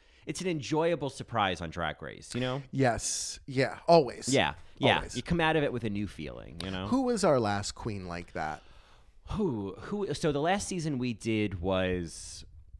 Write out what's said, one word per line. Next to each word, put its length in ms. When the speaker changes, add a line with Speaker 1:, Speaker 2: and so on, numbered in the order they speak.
Speaker 1:
it's 160
an 60
enjoyable 640
surprise 520
on 80
Drag 320
Race, 320
you 80
know? 300
Speaker 2:
Yes. 760
Yeah. 320
Always. 400
Speaker 1:
Yeah. 260
Yeah. 180
Speaker 2:
Always. 180
Speaker 1:
You 60
come 180
out 160
of 80
it 80
with 120
a 80
new 160
feeling, 580
you 60
know? 160
Speaker 2:
Who 160
was 200
our 160
last 360
queen 320
like 260
that? 300
Speaker 1:
Who, 480
who, 340
so 160
the 100
last 260
season 300
we 160
did 480
was 840